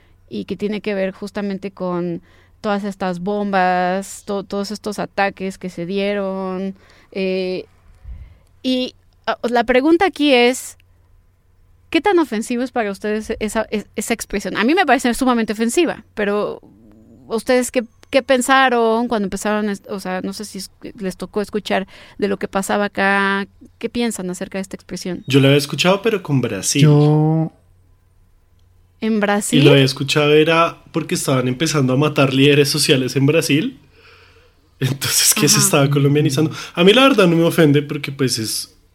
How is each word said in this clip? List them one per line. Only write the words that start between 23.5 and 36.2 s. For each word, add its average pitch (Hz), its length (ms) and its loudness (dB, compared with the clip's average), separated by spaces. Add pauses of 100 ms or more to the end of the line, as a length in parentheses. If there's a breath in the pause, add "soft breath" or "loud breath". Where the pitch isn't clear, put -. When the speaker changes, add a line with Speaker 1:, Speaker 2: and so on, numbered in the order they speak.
Speaker 1:
¿qué 233 120 -8
piensan 226 400 -4
acerca 190 280 -10
de 190 60 -4
esta - 140 -12
expresión? - 500 -10
Speaker 2:
Yo 135 140 4
la 135 80 4
había 143 80 6
escuchado, 165 440 0
pero 214 220 -2
con 139 160 0
Brasil. 110 440 -2
Speaker 3:
Yo 151 680 4 (1500)
Speaker 1:
¿En 220 180 -2
Brasil? 202 400 0
Speaker 2:
Y - 40 6
lo 143 80 8
había 139 120 6
escuchado 139 480 0
era 160 500 2 (120)
porque 143 220 -4
estaban 131 340 0
empezando 135 420 0
a 127 60 2
matar 143 360 2
líderes 143 360 6
sociales 139 480 0
en 135 80 4
Brasil. 156 520 0 (1000 soft breath)
Entonces, - 540 0
que 151 160 2
se 180 80 2
Speaker 1:
Ajá. 139 80 2
Speaker 2:
estaba 143 240 2
colombianizando. 143 640 2 (220 loud breath)